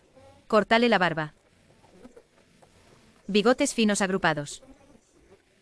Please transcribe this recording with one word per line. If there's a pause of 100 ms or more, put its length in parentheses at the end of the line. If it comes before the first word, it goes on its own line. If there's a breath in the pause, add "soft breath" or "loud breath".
(460)
Cortale
la
barba. (1900)
Bigotes
finos
agrupados. (1000)